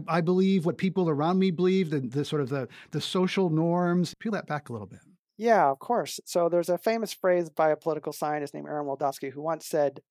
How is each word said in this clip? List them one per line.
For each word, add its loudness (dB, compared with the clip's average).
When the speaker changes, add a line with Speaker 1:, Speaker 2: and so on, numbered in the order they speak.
Speaker 1:
I 2
believe 2
what 0
people 0
around 2
me 4
believe, 2
the, 0
the -2
sort -2
of -4
the, -4
the -4
social 0
norms. 2
Peel -6
that -6
back -6
a -10
little -10
bit. -20
Speaker 2:
Yeah, 4
of 0
course. -4
So 2
there's 2
a 0
famous -2
phrase 2
by 2
a 2
political -4
scientist -4
named -12
Aaron -6
Wildavsky -4
who -12
once -4
said, 0